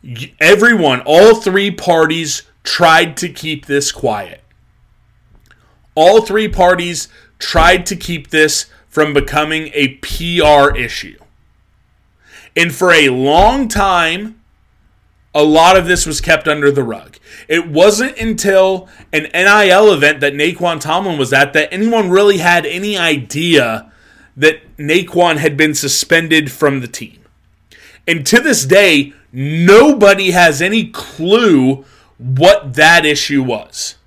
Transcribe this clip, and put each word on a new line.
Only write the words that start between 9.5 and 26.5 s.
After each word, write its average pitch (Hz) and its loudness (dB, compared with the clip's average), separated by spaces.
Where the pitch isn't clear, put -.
a 135 -4
P 170 -6
R 143 2
issue. 113 -10
And 170 -2
for 180 0
a 151 4
long 180 0
time, 196 -4
a 151 2
lot 165 4
of 175 0
this 180 -2
was 156 -8
kept 160 -2
under 147 0
the 139 -4
rug. 107 -12
It 165 -4
wasn't 208 0
until 190 -2
an 156 -4
N 180 -2
I 202 4
L 202 6
event 147 0
that 143 -2
Naquan 170 -4
Tomlin 170 -6
was 135 -2
at 139 0
that 151 -2
anyone 214 -2
really 202 2
had 175 0
any 190 -6
idea 147 -4
that 156 -2
Naquan 170 -2
had 139 -4
been 156 0
suspended 156 -2